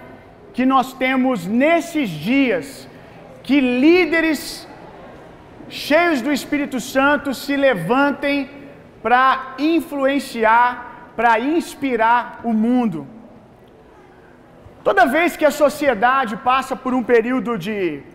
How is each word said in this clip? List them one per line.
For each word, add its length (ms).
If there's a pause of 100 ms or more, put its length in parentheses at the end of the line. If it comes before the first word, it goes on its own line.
(520)
que 140
nós 260
temos 560
nesses 600
dias, 800 (520)
que 200
líderes 1040 (1000)
cheios 520
do 100
Espírito 480
Santo 540
se 240
levantem 920 (560)
pra 540
influenciar, 1500
pra 280
inspirar 1000
o 120
mundo. 520 (1800)
Toda 240
vez 300
que 80
a 80
sociedade 840
passa 360
por 200
um 100
período 540
de 440 (140)